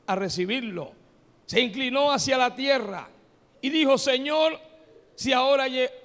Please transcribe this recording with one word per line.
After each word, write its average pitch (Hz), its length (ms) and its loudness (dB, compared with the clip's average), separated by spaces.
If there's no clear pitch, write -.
a 190 80 0
recibirlo. 190 800 -4
Se 180 140 0
inclinó 254 540 0
hacia 262 240 0
la 247 180 0
tierra 247 540 -2
y 269 100 -4
dijo: 277 280 4
"Señor, 294 600 0
si 262 180 -2
ahora 269 340 2
he, 254 240 -2